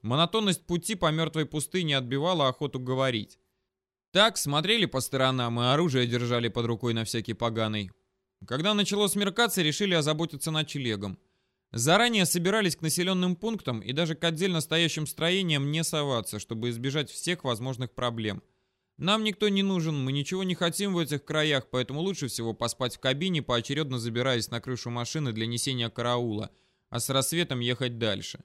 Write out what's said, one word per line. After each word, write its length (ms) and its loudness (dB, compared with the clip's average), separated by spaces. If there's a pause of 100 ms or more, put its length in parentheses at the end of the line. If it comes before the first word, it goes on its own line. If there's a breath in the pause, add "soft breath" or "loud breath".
Монотонность 640 2
пути 300 -2
по 160 2
мертвой 340 0
пустыне 500 -2
отбивала 520 2
охоту 320 -4
говорить. 580 -2 (720)
Так, 260 4
смотрели 500 2
по 140 -2
сторонам 600 2
и 40 2
оружие 440 4
держали 400 0
под 180 -2
рукой 260 0
на 120 0
всякий 300 -4
поганый. 580 -2 (540)
Когда 280 0
начало 340 2
смеркаться, 540 0
решили 320 2
озаботиться 560 0
ночлегом. 680 -4 (540)
Заранее 540 4
собирались 500 2
к 60 -10
населенным 540 0
пунктам 440 -4
и 120 -6
даже 220 0
к 100 -6
отдельно 360 2
стоящим 460 2
строениям 640 0
не 140 0
соваться, 540 -2
чтобы 320 -4
избежать 400 -2
всех 340 -4
возможных 480 -4
проблем. 500 -2 (560)
Нам 260 2
никто 260 0
не 120 4
нужен, 400 0
мы 100 0
ничего 320 -2
не 100 0
хотим 400 0
в 40 2
этих 260 -2
краях, 460 2
поэтому 300 -2
лучше 280 -2
всего 260 -4
поспать 420 -2
в 40 -20
кабине, 420 0
поочередно 560 -2
забираясь 520 0
на 100 -4
крышу 300 -8
машины 420 -4
для 140 -2
несения 440 -2
караула, 600 -2 (380 soft breath)
а 120 -4
с 100 -4
рассветом 500 0
ехать 380 -2
дальше. 460 -2